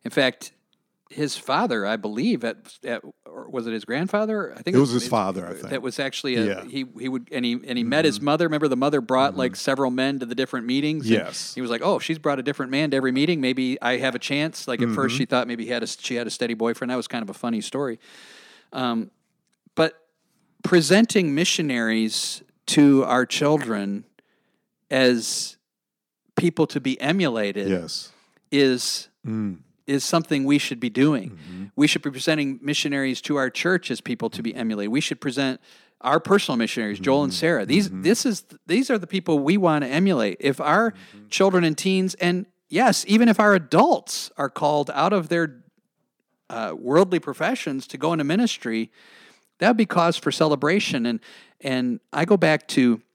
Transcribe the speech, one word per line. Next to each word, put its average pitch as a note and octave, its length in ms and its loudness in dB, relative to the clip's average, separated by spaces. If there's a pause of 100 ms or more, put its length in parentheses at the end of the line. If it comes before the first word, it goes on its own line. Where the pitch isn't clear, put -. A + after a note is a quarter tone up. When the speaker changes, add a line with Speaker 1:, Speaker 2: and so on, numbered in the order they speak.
Speaker 1:
in A#2 80 -10
fact, C3 400 -2 (580)
his - 280 -6
father, C3 480 -2
I A2 100 -2
believe, A#2+ 480 -4
at, - 400 -10
at, A#2+ 180 -8 (220)
or B2+ 240 -18
was A#2 180 -6
it A2+ 60 -6
his A2 140 -6
grandfather? G3+ 640 -4
I - 80 -18
think - 80 -6
Speaker 2:
It - 80 2
Speaker 1:
it C3 40 10
Speaker 2:
was C3 120 4
Speaker 1:
was A#2+ 100 0
Speaker 2:
his - 80 -6
father, F#2+ 380 0
I F2+ 60 -10
think. - 160 -14
Speaker 1:
that C3 120 -4
was B2 160 -8
actually C3+ 380 -4
a, A2 80 2
Speaker 2:
Yeah. F#2+ 220 -4
Speaker 1:
he, C3 180 -8 (160)
he C3 80 -6
would, B2+ 240 -6
and B2 120 -4
he, A#2+ 100 0 (120)
and B2 120 -6
he A#2+ 40 -2
met C#3+ 220 0
his A#2+ 140 2
Speaker 2:
Mm-hmm. C3+ 80 -6
Speaker 1:
mother. D#3 180 2
Remember, D3+ 240 0
the B2+ 80 0
mother C#3+ 240 0
brought, C3 360 2
like, B2 160 -2
Speaker 2:
Mm-hmm. - 40 -12
Speaker 1:
several C3+ 340 0
men C3 300 -2
to B2 60 -6
the A#2 80 -8
different B2+ 320 -4
meetings, C#3 400 -2
and A2+ 80 4
Speaker 2:
Yes. - 400 -4
Speaker 1:
he B2+ 80 -6
was A#2+ 80 -4
like, A#2 120 -2
"Oh, F3+ 160 2
she's D#3+ 200 -4
brought C#3+ 200 -2
a B2+ 40 -8
different C3+ 280 -4
man D3 200 0
to C3+ 80 2
every C3 120 0
meeting. D3 300 2
Maybe B2+ 400 0
I A#2+ 160 0
have B2+ 180 -2
a B2 40 -6
chance." D3 500 -4
Like, A#2 140 -2
at A#2 80 0
first, A#2+ 240 0
Speaker 2:
Mm-hmm. C3+ 40 -4
Speaker 1:
she C3+ 60 0
thought B2 240 -2
maybe A#2 160 -8
he A#2 60 -8
had A#2+ 120 -4
a, A2 40 -6
she - 300 -8
had A#2+ 100 -4
a G#2+ 40 -6
steady A#2 240 -4
boyfriend. A#2 360 -2
That B2+ 60 -2
was A#2+ 120 -6
kind A#2+ 140 -6
of G2 80 -10
a F2+ 40 -12
funny A2+ 280 -4
story. C3 360 -6 (760)
Um, A#2 360 -4 (640)
but D#3+ 200 2 (680)
presenting F3+ 720 4
missionaries A#2 1080 -2 (240)
to C#3+ 380 6
our B2+ 200 2
children A2+ 800 -2 (840)
as B2+ 680 0 (800)
people E3 300 2
to D3 140 -4
be C3 200 -2
emulated A2+ 680 0
Speaker 2:
Yes. F2 420 -4 (400)
Speaker 1:
is C3 580 0 (180)
Speaker 2:
Mm. G#2+ 320 -4 (280)
Speaker 1:
is C3 180 -2
something D#3 400 0
we C#3+ 140 4
should A#2+ 220 -4
be B2 100 -4
doing. B2 400 2
Speaker 2:
Mm-hmm. F2+ 340 -14 (120)
Speaker 1:
We D3 100 4
should D3+ 160 0
be D3+ 80 -6
presenting C#3 520 -2
missionaries C#3 600 -2
to D3 140 -2
our C3 140 0
church F3 400 -2
as A#2+ 120 -4
people A2+ 280 -4
to - 120 -10
be A2+ 120 -4
emulated. A2 380 -4
We C#3+ 80 2
should - 200 -4
present C3 400 -4 (420)
our C#3+ 180 2
personal F#3+ 380 0
missionaries, G#2+ 420 -2
Joel C3+ 240 2
and C3+ 80 -2
Speaker 2:
Mm-hmm. - 60 -4
Speaker 1:
Sarah. B2 280 0
These, D#3 220 2
Speaker 2:
Mm-hmm. F#2 140 -8
Speaker 1:
this G#3+ 240 2
is, G#3+ 180 -2 (220)
these B3 240 0
are A3 80 2
the F3 80 -6
people E3+ 340 0
we D#3+ 180 4
want D#3 260 4
to B2 60 -6
emulate. C#3+ 500 2
If C#3 200 0
our F#3+ 320 2
Speaker 2:
Mm-hmm. - 360 -20
Speaker 1:
children F#3 360 4
and D#3 120 2
teens, F#3+ 380 2
and E3+ 300 0 (240)
yes, G#3+ 400 2
even A3+ 220 6
if G#3 100 4
our G#3 140 6
adults F#3 840 2
are C#3 120 -2
called D3 440 0
out E3 200 2
of E3 160 0
their, D#3+ 320 -2 (880)
uh, A2 280 -6
worldly E3+ 400 2
professions D#3 720 -6
to - 100 -14
go D3+ 140 -2
into D#3 120 -2
ministry, C#3 680 -2 (680)
that F#3 100 2
would A#3+ 100 4
be A3 80 4
cause E3+ 320 2
for D3+ 120 -2
celebration. D3 760 0
And, A#2 140 -2 (420)
and B2+ 380 -2 (120)
I D3 140 0
go G3+ 100 6
back D#3 320 2
to A#2+ 320 4 (140)